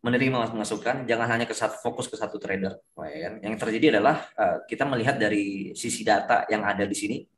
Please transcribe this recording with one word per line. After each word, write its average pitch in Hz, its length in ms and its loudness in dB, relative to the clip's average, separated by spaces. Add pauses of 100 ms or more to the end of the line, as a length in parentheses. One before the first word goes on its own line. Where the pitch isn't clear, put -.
menerima 123 400 2
mas-, 113 160 -2
masukan, 113 480 -2
jangan 117 240 2
hanya 117 160 2
ke 113 80 -6
satu, 110 320 -2
fokus 120 240 -2
ke - 80 -10
satu - 240 -6
trader. 95 320 -2 (240)
Wah, 80 80 -10
ya 78 240 -8
kan? 104 160 -12
Yang 107 160 -4
terjadi 113 260 2 (100)
adalah, 120 360 4
eh, 95 320 0
kita 139 240 -2
melihat 127 320 0
dari 101 560 0
sisi 117 240 -6
data 110 480 2
yang 107 160 0
ada 101 240 0
di 101 80 -2
sini 107 240 -4 (180)